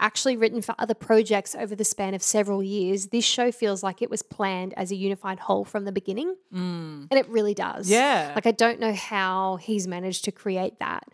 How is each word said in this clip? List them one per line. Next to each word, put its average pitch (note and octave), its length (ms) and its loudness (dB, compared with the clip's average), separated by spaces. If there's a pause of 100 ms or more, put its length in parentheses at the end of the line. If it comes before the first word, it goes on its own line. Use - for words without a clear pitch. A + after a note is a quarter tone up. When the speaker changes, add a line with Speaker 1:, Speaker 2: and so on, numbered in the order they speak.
Speaker 1:
actually B3 340 2
written A3+ 260 2
for - 160 -6
other A3 160 0
projects A3 640 2
over G#3 180 -6
the G#3 100 0
span G3 280 -2
of F#3 80 -4
several G3+ 400 2
years, G3 460 0
this A#3 160 2
show A#3+ 300 2
feels G3+ 300 -2
like F#3+ 180 -4
it A#3+ 80 0
was G#3+ 120 -4
planned F#3 540 -4
as F#3 160 -4
a G3+ 40 -4
unified F#3+ 440 -4
whole G3+ 240 0
from G3+ 220 -6
the G3 80 -6
beginning." G#3+ 420 -4 (180)
Speaker 2:
Mm. E3+ 560 -6
Speaker 1:
And - 40 0
it C4+ 160 4
really G#3+ 240 2
does. F#3+ 360 -4
Speaker 2:
Yeah. G#3+ 460 4
Speaker 1:
Like, G#3 120 0
I A#3 40 6
don't A#3 300 4
know A3 120 2
how F#3+ 680 0
he's G3+ 260 -2
managed F3+ 380 -4
to G3+ 80 -2
create F#3+ 460 -2
that, - 340 -4